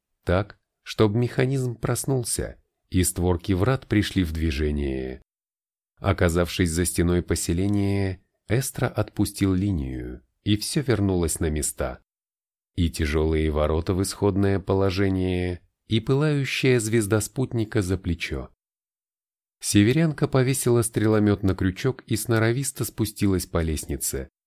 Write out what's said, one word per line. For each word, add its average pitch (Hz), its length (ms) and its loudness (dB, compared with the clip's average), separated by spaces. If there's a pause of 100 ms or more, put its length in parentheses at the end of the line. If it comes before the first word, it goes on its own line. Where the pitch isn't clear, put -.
(240)
Так, 92 340 0 (240)
чтоб 110 320 2
механизм 127 600 -2
проснулся, - 840 -4 (280)
и 92 140 2
створки 90 500 0
врат 117 340 0
пришли 101 360 2
в 80 80 -4
движение. 71 920 -2 (760)
Оказавшись 87 720 2
за 85 140 0
стеной 87 360 2
поселения, 98 1000 0 (260)
Эстра 117 400 -2
отпустил 101 640 0
линию, 65 720 -2 (200)
и 104 140 2
всё - 240 -4
вернулось 98 580 0
на 85 100 0
места. 71 500 -4 (760)
И 85 140 2
тяжёлые 78 640 0
ворота 76 420 0
в 90 80 0
исходное 98 580 0
положение, 92 1040 0 (260)
и 110 120 0
пылающая 135 800 0
звезда 107 420 0
спутника 117 600 -2
за 92 160 0
плечо. - 520 -6 (1120)
Северянка 135 640 4
повесила 127 540 2
стреломёт 107 640 2
на 95 100 2
крючок 95 540 -2
и 117 80 -2
сноровисто 117 720 0
спустилась 98 600 -2
по - 160 -2
лестнице. 73 680 -4 (180)